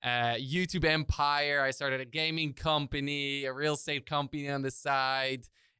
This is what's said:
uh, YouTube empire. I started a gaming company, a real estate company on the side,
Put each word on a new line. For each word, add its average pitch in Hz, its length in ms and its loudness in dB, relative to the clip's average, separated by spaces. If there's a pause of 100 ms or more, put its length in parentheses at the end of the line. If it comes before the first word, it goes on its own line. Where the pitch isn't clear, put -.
uh, 120 340 2
YouTube 160 500 0
empire. 147 760 2
I 135 120 2
started 131 280 -2
a 131 60 -8
gaming 156 480 -2
company, 143 920 0
a 131 80 -2
real 151 220 0
estate 147 320 -4
company 143 420 -2
on 139 140 -2
the 135 80 0
side, 131 760 0 (340)